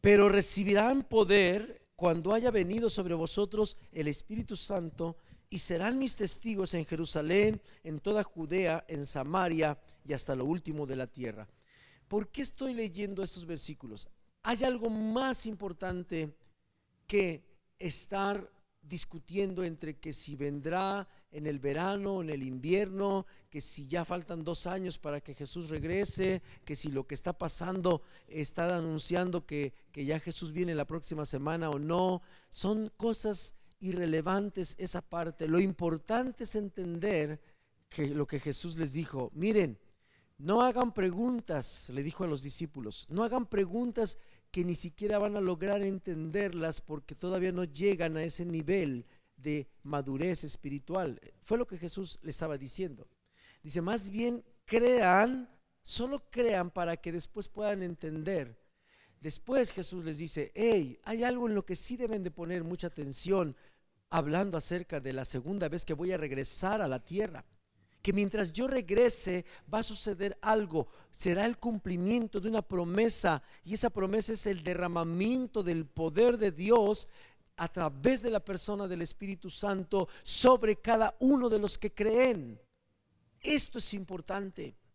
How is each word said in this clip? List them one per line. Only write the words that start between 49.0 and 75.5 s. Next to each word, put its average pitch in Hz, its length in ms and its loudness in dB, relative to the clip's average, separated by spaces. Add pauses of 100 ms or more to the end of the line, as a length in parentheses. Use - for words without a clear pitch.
de 143 320 -2 (160)
madurez 143 600 -2
espiritual". 143 760 -4 (240)
Fue 220 140 0
lo 240 100 0
que 185 100 -12
Jesús 175 440 -8
les 147 140 -8
estaba 156 220 -4
diciendo. 139 500 -8 (540)
Dice, 160 200 -4
"Más 196 280 -2
bien 233 340 -2 (220)
crean, 240 840 6 (340)
solo 262 480 -4
crean 202 400 2
para 170 260 -2
que - 140 -6
después 175 380 -8
puedan 202 340 -2
entender". 156 760 -4 (600)
Después 240 520 0
Jesús 180 340 -6
les 156 140 -4
dice, 156 360 -6
"Hey, 202 480 2
hay 226 200 -2
algo 247 240 0
en 214 80 2
lo 196 100 0
que 180 100 -4
sí 240 220 -6
deben 220 260 -2
de 175 80 -4
poner 170 320 -6
mucha 175 240 -6
atención, 156 680 0 (540)
hablando 170 460 2
acerca 151 460 -4
de 131 100 -6
la 131 140 -4
segunda 160 420 -4
vez 165 160 -4
que 165 120 -2
voy 180 180 -2
a 175 40 -2
regresar 156 640 -2
a 170 60 0
la 127 160 -2
tierra, 175 400 -4 (600)
que 202 100 2
mientras 196 400 0
yo 240 140 0
regrese 208 760 2 (300)
va 214 60 2
a 226 40 0
suceder 202 580 -4
algo, 196 460 2 (240)
será 185 340 2
el 233 120 0
cumplimiento 208 800 0
de 190 80 -2
una 220 140 2
promesa, 180 800 2 (240)
y 170 80 -6
esa 233 160 2
promesa 208 440 0
es 208 120 -6
el 185 180 -2
derramamiento 180 960 0